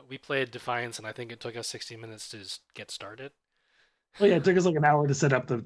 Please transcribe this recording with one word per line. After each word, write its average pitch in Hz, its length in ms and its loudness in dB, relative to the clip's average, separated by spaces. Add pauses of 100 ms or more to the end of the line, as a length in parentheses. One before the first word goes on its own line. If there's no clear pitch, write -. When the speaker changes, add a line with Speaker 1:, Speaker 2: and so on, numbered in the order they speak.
Speaker 1:
we 131 100 -14
played 131 340 -2
Defiance, 120 460 -6
and 110 100 -12
I 110 40 -8
think 117 220 -12
it 113 80 -18
took 117 160 -10
us 113 100 -8
sixty 117 300 -12
minutes 110 320 -14
to 110 100 -14
s-, 95 200 -14 (140)
get 110 180 -16
started. 113 400 -14 (880)
Speaker 2:
Well, 202 100 8
yeah, 180 80 6
it 147 60 0
took 185 140 6
us, 180 80 4
like, 170 100 4
an 147 100 4
hour 147 220 6
to 143 60 2
set 139 200 4
up 127 120 2
the, 117 200 -2